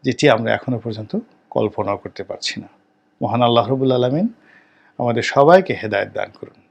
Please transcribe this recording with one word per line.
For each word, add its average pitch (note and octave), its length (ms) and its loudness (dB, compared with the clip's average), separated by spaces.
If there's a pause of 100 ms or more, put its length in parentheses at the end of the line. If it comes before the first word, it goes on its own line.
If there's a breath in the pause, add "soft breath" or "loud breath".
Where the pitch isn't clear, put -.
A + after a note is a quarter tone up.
যেটি C3 200 0 (100)
আমরা A2+ 220 -2
এখনো B2+ 260 -4
পর্যন্ত A2 300 -10 (420)
কল্পনাও G#2 480 -2
করতে G2 260 -14
পারছি - 340 -10
না। - 60 -20 (520)
মহান A#2+ 260 -2
আল্লাহ A#2 240 4
রব্বুল C3 280 0
আলামিন C#3+ 280 0 (760 soft breath)
আমাদের A#2+ 220 -2 (100)
সবাইকে D#3+ 480 6
হেদায়েত G2 360 -4
দান G2+ 120 -8 (100)
করুন। - 200 -20 (120)